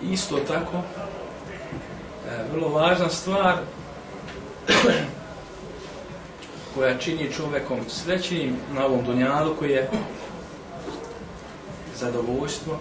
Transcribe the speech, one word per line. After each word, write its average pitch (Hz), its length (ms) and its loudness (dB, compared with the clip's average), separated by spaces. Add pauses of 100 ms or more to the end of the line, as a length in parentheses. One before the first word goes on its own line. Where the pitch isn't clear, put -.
(120)
Isto 165 360 2
tako, 170 300 0
e, 175 60 0 (1700)
vrlo 160 180 2
važna 170 400 6
stvar 185 480 4 (1080)
<clears throat> - 80 8 (2000)
koja 131 220 6
čini 160 360 0
čovekom 143 540 0
srećnim 170 680 0 (180)
na 135 120 2
ovom 123 200 6
dunjaluku 143 600 4
je 131 240 4 (2000)
zadovoljstvo 127 840 0